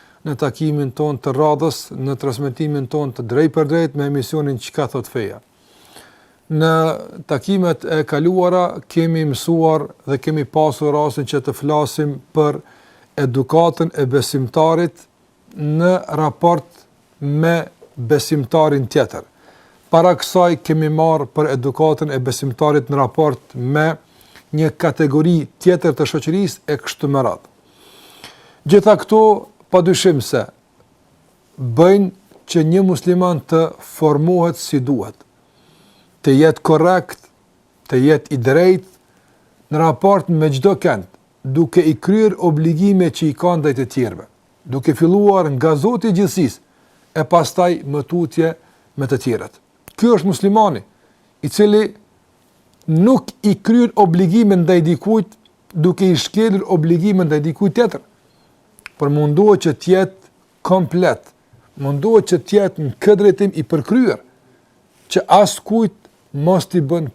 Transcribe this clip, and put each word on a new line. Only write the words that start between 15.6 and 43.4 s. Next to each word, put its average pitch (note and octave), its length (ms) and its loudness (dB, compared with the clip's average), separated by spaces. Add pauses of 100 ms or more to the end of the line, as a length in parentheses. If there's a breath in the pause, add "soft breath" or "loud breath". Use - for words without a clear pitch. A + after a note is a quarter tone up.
raport - 680 -2 (360)
me D#3 340 0 (400)
besimtarin C#3+ 880 0
tjetër. - 380 -4 (640 soft breath)
Para E3+ 280 4
kësaj F3 480 0
kemi D#3 280 -2
marrë D#3 400 0
për D3 220 -2
edukatën D3 580 -2
e C3+ 80 -4
besimtarit C3+ 680 -2
në C#3 100 -2
raport C#3 560 -2
me D3 400 -2 (580 soft breath)
një D3+ 240 0
kategori D#3 600 0 (240)
tjetër F3 360 2
të D3 140 -2
shoqërisë E3 580 -4
e D3 120 -2
kështu - 280 -8
me C#3 160 0
radhë. - 260 -6 (1120 loud breath)
Gjitha G3 360 6
këto, A3 200 2 (520)
padyshim F3 480 4
se A2+ 240 -4 (1120)
bëjnë F3 540 2 (340)
që E3 240 0
një F#3+ 160 4
musliman F3+ 560 0
të E3 200 0 (200)
formohet D#3+ 800 0
si - 180 -2
duhet, B2 380 -6 (1080 soft breath)
të C3+ 160 4
jetë D#3 260 4
korrekt, E3 600 0 (600)
të B2+ 120 0
jetë D3 320 2
i C3+ 80 -4
drejtë - 1300 -2
në D3+ 80 0
raport F#3+ 480 2
me D#3 240 2
çdo E3+ 280 2
kënd, A2+ 240 -2 (380)
duke D#3 380 0
i D#3 200 2
kryer G#3+ 360 2
obligime E3+ 720 2
që D#3+ 180 -2
i C3+ 80 -6
ka F3 220 0